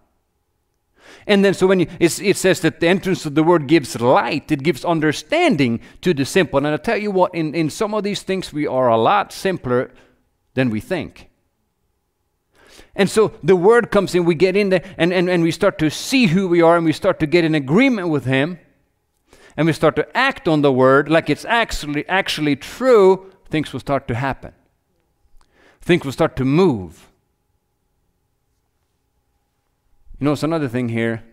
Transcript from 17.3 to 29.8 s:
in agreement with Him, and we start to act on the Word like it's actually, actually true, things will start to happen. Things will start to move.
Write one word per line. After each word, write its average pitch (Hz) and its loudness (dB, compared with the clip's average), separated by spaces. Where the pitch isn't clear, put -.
in 156 0
agreement 175 0
with 139 -2
Him, 135 -2
and 151 0
we 160 2
start 151 0
to - -4
act 254 -2
on 156 2
the 139 4
Word 131 4
like 156 0
it's 147 -4
actually, 147 -4
actually 156 -2
true, 196 2
things 156 -4
will 131 -10
start 135 -4
to 127 -2
happen. 127 -8
Things 170 0
will 135 -6
start 208 -2
to 131 -4
move. 135 0